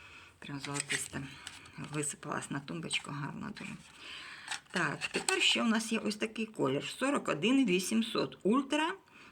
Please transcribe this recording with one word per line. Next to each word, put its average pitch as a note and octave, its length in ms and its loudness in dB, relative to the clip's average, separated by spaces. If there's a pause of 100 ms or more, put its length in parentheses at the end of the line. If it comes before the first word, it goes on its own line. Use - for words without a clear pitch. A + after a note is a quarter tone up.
(400)
прям C#3+ 200 -8
золотиста. C#3+ 600 -4 (720)
Висипалась - 580 -4
на C#3+ 80 -2
тумбочку, D#3+ 520 -4
гарно - 480 -6
дуже. - 120 -10 (1000)
Так, D3 360 0
тепер - 340 2
ще A#3 200 6
у A#3 40 4
нас A3 260 2
є A3+ 80 2
ось G#3 160 0
такий A3 300 -2
колір. C#3+ 400 2
Сорок C4 420 0
один A3+ 380 6
вісімсот. F#3 800 2
Ультра D4 500 4 (380)